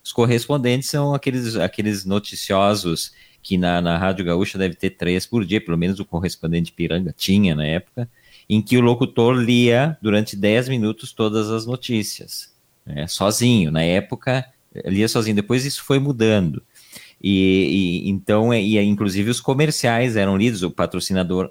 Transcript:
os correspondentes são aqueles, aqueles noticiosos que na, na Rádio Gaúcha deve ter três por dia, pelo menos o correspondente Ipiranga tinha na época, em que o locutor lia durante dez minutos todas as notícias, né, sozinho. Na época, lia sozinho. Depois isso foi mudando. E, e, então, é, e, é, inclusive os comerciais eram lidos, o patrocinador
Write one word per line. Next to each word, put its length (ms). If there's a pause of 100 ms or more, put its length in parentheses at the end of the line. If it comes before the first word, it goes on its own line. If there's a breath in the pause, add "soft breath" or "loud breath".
os 80
correspondentes 760
são 240
aqueles, 420
aqueles 480
noticiosos 1080 (300 soft breath)
que 140
na, 240
na 160
Rádio 300
Gaúcha 320
deve 160
ter 160
três 340
por 180
dia, 160
pelo 200
menos 220
o 40
correspondente 680
Ipiranga 460
tinha 380
na 100
época, 420 (400 soft breath)
em 140
que 160
o 60
locutor 540
lia 680
durante 340
dez 320
minutos 460
todas 340
as 160
notícias, 880 (320)
né, 220
sozinho. 640
Na 100
época, 600 (400)
lia 240
sozinho. 260
Depois 300
isso 180
foi 160
mudando. 640 (640 loud breath)
E, 800
e, 60
então, 420
é, 80
e, 160
é, 60
inclusive 480
os 100
comerciais 760
eram 200
lidos, 280
o 80
patrocinador 800